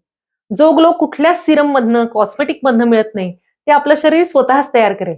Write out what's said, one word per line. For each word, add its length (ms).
जो 160
ग्लो 200
कुठल्याच 540
सिरम 200
मधनं, 400
कॉस्मेटिक 560
मधनं 220
मिळत 300
नाही, 220
ते 360
आपलं 240
शरीर 280
स्वतःच 500
तयार 180
करेल. 260